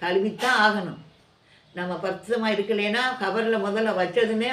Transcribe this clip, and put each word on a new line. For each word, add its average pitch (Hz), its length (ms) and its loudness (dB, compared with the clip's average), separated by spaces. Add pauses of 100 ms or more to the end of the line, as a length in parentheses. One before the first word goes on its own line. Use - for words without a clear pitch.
கழுவித்தான் 214 720 2
ஆகணும். 185 260 -4 (760)
நம்ம 180 300 -6
பரிசுத்தமா 214 500 -2
இருக்கலைன்னா, 208 480 0 (200)
கபர்ல 220 380 0
முதல்ல 202 440 0
வச்சதுமே 226 500 0